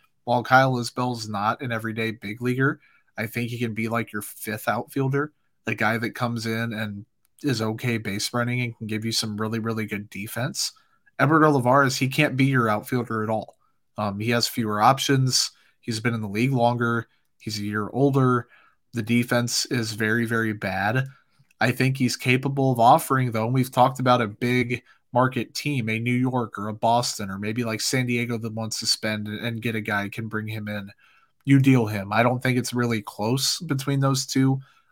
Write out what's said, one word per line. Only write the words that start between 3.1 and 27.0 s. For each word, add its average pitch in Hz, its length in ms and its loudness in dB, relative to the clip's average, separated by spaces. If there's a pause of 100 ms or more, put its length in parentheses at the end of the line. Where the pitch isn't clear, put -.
I 113 80 -4
think 117 240 -6
he 120 80 -8
can 113 160 -4
be, 110 160 -4
like, 117 240 -4
your 104 80 -8
fifth - 480 -6
outfielder, 135 640 -2 (320)
the 110 100 -2
guy 110 220 2
that 113 180 -4
comes 117 300 -4
in 113 280 -2
and 104 320 -8 (360)
is 127 200 -2
okay 113 360 -2
base 104 360 -6
running 123 280 -2
and 117 160 -6
can 113 100 -12
give 107 180 -4
you 113 80 -4
some 107 240 -4
really, 110 220 -2
really 110 260 -4
good 101 240 -8
defense. 117 640 -6 (460)
Edward 151 260 6
Olivares, 135 500 4
he 131 140 0
can't 135 260 2
be 131 100 4
your 131 220 2
outfielder 110 560 -2
at 107 60 -2
all. 110 260 -4 (420)
Um, 101 220 -4
he 110 120 0
has 117 160 2
fewer 107 340 -2
options. 131 680 4 (280)
He's 110 220 -6
been 117 120 0
in 113 80 -4
the 107 60 -6
league 110 240 0
longer. 117 560 2 (300)
He's 107 220 -8
a 104 40 -6
year 104 260 -2
older. 131 600 2 (440)
The 117 100 -4
defense 120 640 0
is 113 260 -4
very, 110 320 0
very 113 260 -2
bad. 104 540 -2 (560)
I 123 100 4
think 131 260 0
he's 127 200 0
capable 135 540 2
of 120 80 0
offering, 135 520 6
though, 110 140 0
and 123 80 0
we've 131 180 2
talked 131 300 4
about 123 200 4
a 113 60 0
big 123 560 -2 (300)
market 123 400 0
team, 135 340 -4
a 110 120 -2
New 120 140 -2
York 123 440 -2
or 101 100 -6
a 110 60 -6
Boston 113 560 0